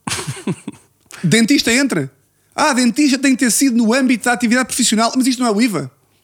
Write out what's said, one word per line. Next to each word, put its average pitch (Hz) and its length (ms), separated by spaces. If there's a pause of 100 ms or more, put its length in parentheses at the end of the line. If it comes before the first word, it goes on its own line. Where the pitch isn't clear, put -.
(500)
<laughs> - 720
Dentista 226 480
entra? 226 400 (440)
Ah, 294 180
dentista 254 460
tem 269 160
que 262 100
ter 226 60
sido 269 260
no 226 160
âmbito 262 320
da 240 80
atividade 240 320
profissional, 226 500
mas 254 120
isto 247 120
não 247 80
é 226 40
o 202 100
iva. 165 300 (320)